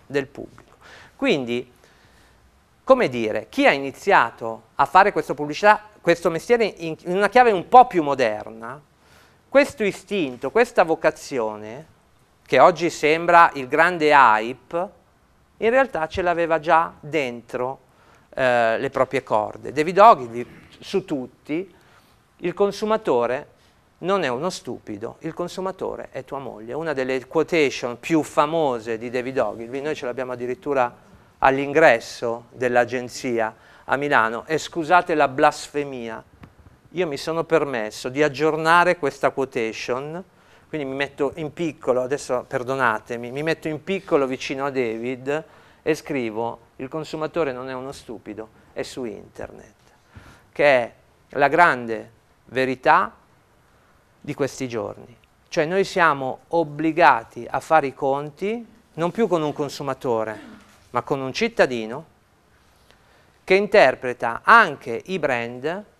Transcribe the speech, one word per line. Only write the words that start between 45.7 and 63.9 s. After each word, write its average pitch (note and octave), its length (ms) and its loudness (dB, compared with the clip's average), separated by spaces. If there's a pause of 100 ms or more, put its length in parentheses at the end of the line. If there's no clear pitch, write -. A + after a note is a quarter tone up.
e D#3 140 0
scrivo, A#2 640 -6 (160)
"Il C3+ 100 -12
consumatore D#3 640 -6
non B2+ 180 -10
è C3 40 -10
uno C3 180 -10
stupido, A2 580 -16 (240)
è B2+ 100 -10
su C3 220 -12
internet", - 720 -16 (760)
che D#3 120 0
è B2+ 280 4 (380)
la C#3+ 180 2
grande B2 640 2 (340)
verità C3 680 0 (1080)
di D3 140 -12
questi C3+ 340 -6
giorni. G#2+ 480 -10 (320)
Cioè D#3+ 160 0
noi F#3 180 0
siamo D3 640 0
obbligati D3+ 1000 0
a C#3 80 -4
fare D3 300 2
i B2 60 -10
conti D3+ 720 -6 (300)
non E3+ 160 -2
più A3+ 160 -2
con E3 160 0
un D3 100 -2
consumatore, C3 840 -6 (520)
ma A#2+ 120 -4
con C#3 180 -4
un C3 120 -6
cittadino D3 720 -2 (1400)
che F#3+ 60 4
interpreta C3 880 2